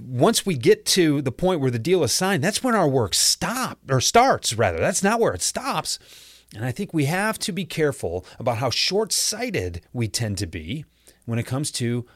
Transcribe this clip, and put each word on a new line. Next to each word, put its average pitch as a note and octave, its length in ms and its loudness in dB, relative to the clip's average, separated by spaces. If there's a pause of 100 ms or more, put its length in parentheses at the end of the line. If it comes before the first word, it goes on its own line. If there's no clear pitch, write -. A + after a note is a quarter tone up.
once B2+ 420 2
we F#3+ 100 0
get D3+ 320 4
to D3+ 360 4
the B2+ 100 -2
point F3+ 280 0
where C3 100 2
the A#2+ 80 -2
deal D#3 260 2
is A2+ 80 0
signed, F#3 320 0
that's G#3 180 -2
when B3 120 0
our F3+ 140 4
work B2 260 2
stop, A3 640 0 (100)
or C3 140 2
starts, A#3 500 4
rather. G2 260 2
That's C3 240 0
not G#3+ 160 4
where F#3 140 2
it F2+ 100 -8
stops. B3 560 -4 (560)
And G#2+ 100 -8
I - 80 -2
think G3+ 220 -6
we D3+ 100 2
have G3 360 -2
to - 120 -4
be F3+ 120 -4
careful A2 600 -2 (140)
about A#2 200 -2
how B2+ 120 0
short-sighted F#3 1120 -2 (100)
we A#2+ 160 -2
tend G#2 300 -4
to G2+ 80 -4
be E2+ 380 -8 (420)
when A#2 120 -4
it A#2 80 -4
comes C#3 260 -4
to A#2+ 440 -4